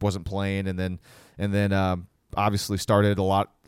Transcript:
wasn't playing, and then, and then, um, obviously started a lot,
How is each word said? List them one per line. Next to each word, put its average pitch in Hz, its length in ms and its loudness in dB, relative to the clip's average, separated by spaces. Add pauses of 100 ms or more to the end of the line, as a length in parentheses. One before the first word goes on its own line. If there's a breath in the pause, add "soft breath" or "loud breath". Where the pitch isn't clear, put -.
wasn't 98 240 -2
playing, 98 420 -4
and 92 120 -4
then, 92 200 -4 (380 soft breath)
and 101 160 -2
then, 101 180 2
um, 92 360 0 (280)
obviously 101 420 0
started 104 400 4
a 98 60 0
lot, 98 300 0 (140)